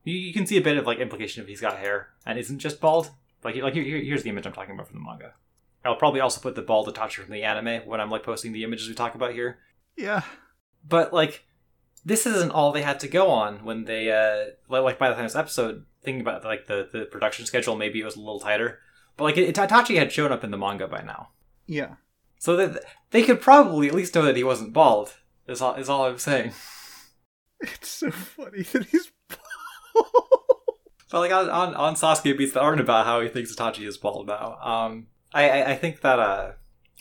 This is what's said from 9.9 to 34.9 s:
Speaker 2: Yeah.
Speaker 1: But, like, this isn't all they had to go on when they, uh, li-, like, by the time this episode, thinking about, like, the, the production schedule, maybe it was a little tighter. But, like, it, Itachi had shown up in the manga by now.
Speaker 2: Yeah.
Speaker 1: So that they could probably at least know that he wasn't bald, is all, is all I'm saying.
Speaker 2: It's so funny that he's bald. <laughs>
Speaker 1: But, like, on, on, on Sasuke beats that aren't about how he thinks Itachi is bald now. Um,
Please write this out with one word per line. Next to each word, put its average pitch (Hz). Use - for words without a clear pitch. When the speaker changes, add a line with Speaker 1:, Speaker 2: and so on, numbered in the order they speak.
Speaker 2:
Yeah. 208
Speaker 1:
But, 165
like, 156
this 214
isn't 190
all 147
they 147
had 143
to 139
go 175
on 107
when 113
they, 110
uh, 107
li-, 131
like, 131
by 131
the 113
time 117
this 110
episode, 123
thinking 131
about, 113
like, 110
the, 101
the 107
production 107
schedule, 117
maybe 107
it 107
was 107
a 101
little 107
tighter. 107
But, 151
like, 156
it, 185
Itachi 196
had 143
shown 147
up 117
in 104
the 101
manga 98
by 101
now. 107
Speaker 2:
Yeah. 147
Speaker 1:
So 170
that 185
they 226
could 233
probably 175
at 147
least 175
know 165
that 131
he 123
wasn't 117
bald, 117
is 127
all, 127
is 131
all 139
I'm 123
saying. 123
Speaker 2:
It's -
so 262
funny 190
that 240
he's 339
bald. -
<laughs> -
Speaker 1:
But, 170
like, 180
on, 190
on, 175
on 151
Sasuke 151
beats 135
that 131
aren't 151
about 113
how 120
he 113
thinks 117
Itachi 110
is 101
bald 104
now. 110
Um, 113